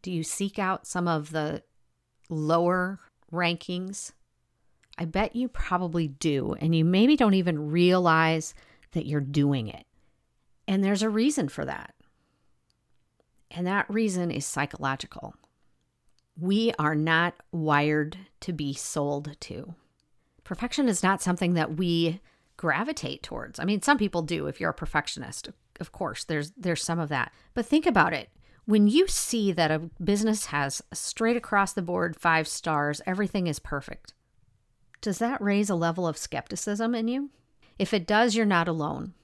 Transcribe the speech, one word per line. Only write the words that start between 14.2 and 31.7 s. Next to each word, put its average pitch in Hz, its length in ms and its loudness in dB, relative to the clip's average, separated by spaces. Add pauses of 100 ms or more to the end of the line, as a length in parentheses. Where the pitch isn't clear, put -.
is 139 160 -4
psychological. - 880 -6 (1040)
We 202 380 2
are 151 160 2
not 165 400 2 (180)
wired 151 640 2 (260)
to 180 120 -6
be 143 220 -6
sold 143 640 -4
to. - 340 -12 (680)
Perfection 247 440 -2
is 202 140 2
not 190 220 2
something 180 320 2
that 156 220 0
we 170 440 0 (360)
gravitate 175 680 -4
towards. - 360 -12
I 160 60 -6
mean, 202 160 0
some 285 160 4
people 190 240 0
do 156 240 -4
if 147 140 -8
you're 165 100 -2
a - 60 -4
perfectionist. - 760 -6 (300)
Of 170 120 -12
course, 139 320 -8
there's, 156 280 -4
there's 180 320 -4
some 170 160 -2
of 151 100 -4
that. 135 240 -4 (220)
But 240 100 -2
think 320 220 4
about 196 260 4
it. 135 160 -8 (380)
When 208 200 6
you 330 200 6
see 208 440 0
that 160 180 2
a 156 220 -2 (120)
business 208 440 0
has 143 340 -2 (100)
straight - 460 -2
across 202 360 0